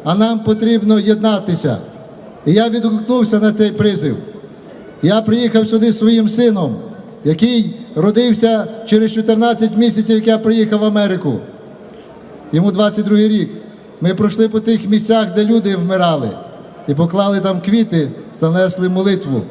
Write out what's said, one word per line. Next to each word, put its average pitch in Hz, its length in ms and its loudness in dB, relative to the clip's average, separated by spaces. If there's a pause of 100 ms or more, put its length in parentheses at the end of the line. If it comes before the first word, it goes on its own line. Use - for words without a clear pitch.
а 165 100 0
нам 220 240 2
потрібно 214 600 2
єднатися». 202 760 0 (680)
І 151 60 2
я 226 160 4
відгукнувся 220 680 0
на 214 140 2
цей 214 180 2
призив. 160 460 -2 (880)
Я 208 200 2
приїхав 220 440 2
сюди 220 260 2
зі 220 60 -2
своїм 220 300 4
сином, 208 480 0 (480)
який 208 500 0 (200)
родився 220 720 2 (200)
через 220 260 2
чотирнадцять 220 640 0
місяців, 220 400 2
як 214 100 0
я 220 120 2
приїхав 220 400 0
в 214 60 0
Америку. 190 500 0 (1200)
Йому 185 200 2
двадцять 208 320 0
другий 208 240 2
рік. 208 220 0 (500)
Ми 175 140 0
пройшли 214 340 0
по 220 120 -2
тих 220 280 -2
місцях, 214 460 0
де 208 100 2
люди 208 320 0
вмирали, 170 540 0 (580)
і 143 60 -2
поклали 190 460 0
там 185 200 -2
квіти, 190 480 0 (320)
занесли 180 480 0
молитву. 180 640 0